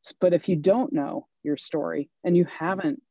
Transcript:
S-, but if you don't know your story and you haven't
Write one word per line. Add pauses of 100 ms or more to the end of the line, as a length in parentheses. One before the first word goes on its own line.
S-,
but
if
you
don't
know (160)
your
story (140)
and
you
haven't